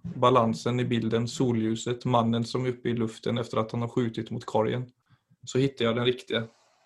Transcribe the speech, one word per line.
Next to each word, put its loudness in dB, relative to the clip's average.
Balansen 2
i 2
bilden, 0
solljuset, -2
mannen 2
som -4
är -2
uppe -4
i 0
luften -2
efter -4
att -2
han -2
har -4
skjutit -2
mot -8
korgen. 0
Så -2
hittar 0
jag 2
den 0
riktiga. 0